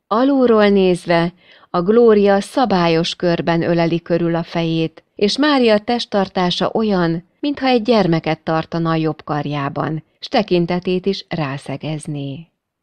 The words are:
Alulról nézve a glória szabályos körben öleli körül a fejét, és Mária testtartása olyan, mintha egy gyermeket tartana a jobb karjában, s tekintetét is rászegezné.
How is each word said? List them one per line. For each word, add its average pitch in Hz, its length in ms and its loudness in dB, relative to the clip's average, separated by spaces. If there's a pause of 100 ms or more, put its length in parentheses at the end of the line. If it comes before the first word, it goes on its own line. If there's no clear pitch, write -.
Alulról 240 640 2
nézve 175 640 2 (380)
a 175 120 -2
glória 208 580 4
szabályos 175 760 0
körben 170 480 0
öleli 170 400 0
körül 170 320 -2
a 165 80 -2
fejét, 165 640 -4 (100)
és 202 220 -2
Mária 262 420 2
testtartása 190 960 -2
olyan, 180 520 0 (160)
mintha 285 260 -4
egy 254 160 2
gyermeket 170 580 0
tartana 165 500 -4
a 165 40 0
jobb 160 300 -4
karjában, 143 800 -6 (160)
s - 80 -14
tekintetét 180 800 -2
is 196 220 -4
rászegezné. 143 1160 -8 (360)